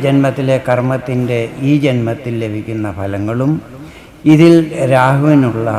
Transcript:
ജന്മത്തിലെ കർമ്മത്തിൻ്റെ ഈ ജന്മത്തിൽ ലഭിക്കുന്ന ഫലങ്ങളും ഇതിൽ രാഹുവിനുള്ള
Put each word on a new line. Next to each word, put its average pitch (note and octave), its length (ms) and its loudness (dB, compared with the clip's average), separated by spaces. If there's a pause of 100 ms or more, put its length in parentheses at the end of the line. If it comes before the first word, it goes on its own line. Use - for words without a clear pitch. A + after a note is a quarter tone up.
ജന്മത്തിലെ C#3 520 0 (120)
കർമ്മത്തിൻ്റെ B2 720 -2 (200)
ഈ C3+ 120 0 (120)
ജന്മത്തിൽ A#2 500 -2 (100)
ലഭിക്കുന്ന G#2+ 480 -6
ഫലങ്ങളും G2+ 600 -4 (720)
ഇതിൽ D#3 300 6 (400)
രാഹുവിനുള്ള C3 760 2 (100)